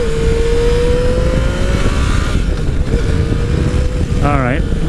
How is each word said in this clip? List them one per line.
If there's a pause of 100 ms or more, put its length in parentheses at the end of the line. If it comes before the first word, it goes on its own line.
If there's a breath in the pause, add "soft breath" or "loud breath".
(4000)
All
right, (260)